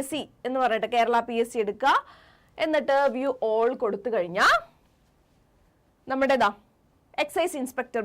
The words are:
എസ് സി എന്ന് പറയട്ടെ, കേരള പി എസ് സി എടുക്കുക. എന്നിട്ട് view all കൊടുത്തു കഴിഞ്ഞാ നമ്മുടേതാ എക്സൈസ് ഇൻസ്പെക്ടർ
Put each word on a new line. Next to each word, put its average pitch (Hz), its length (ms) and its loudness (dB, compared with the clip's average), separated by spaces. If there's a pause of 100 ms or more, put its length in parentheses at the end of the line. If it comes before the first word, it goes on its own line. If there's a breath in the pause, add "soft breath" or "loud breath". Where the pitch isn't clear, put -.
എസ് 277 120 -6
സി 277 80 -4 (260)
എന്ന് 262 160 -2
പറയട്ടെ, 220 320 0
കേരള 233 220 4 (120)
പി 233 140 -2
എസ് 233 100 -10
സി 247 100 -2
എടുക്കുക. 214 300 2 (680 soft breath)
എന്നിട്ട് 302 320 2 (180)
view 269 160 -2 (160)
all 226 240 2 (100)
കൊടുത്തു 202 340 -4
കഴിഞ്ഞാ 180 300 0 (1700)
നമ്മുടേതാ 262 400 2 (720)
എക്സൈസ് 330 380 -2
ഇൻസ്പെക്ടർ 247 440 -6